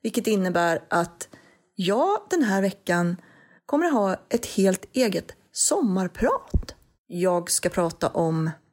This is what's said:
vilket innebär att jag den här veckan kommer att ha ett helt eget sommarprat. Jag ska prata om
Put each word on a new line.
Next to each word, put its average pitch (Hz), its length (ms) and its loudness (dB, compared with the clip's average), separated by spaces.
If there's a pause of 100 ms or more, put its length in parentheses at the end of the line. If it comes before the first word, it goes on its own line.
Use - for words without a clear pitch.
vilket 226 260 -2
innebär 180 600 2
att - 400 -2 (460)
jag 254 440 0 (100)
den 349 140 2
här 196 180 2
veckan 175 540 0 (500)
kommer 311 200 0
att 320 80 2
ha 202 220 2 (140)
ett 233 160 -2
helt 190 480 0
eget 233 380 0 (200)
sommarprat. 233 1200 -2 (320)
Jag 175 440 -2
ska - 180 -2
prata 170 400 -2
om 160 400 0 (240)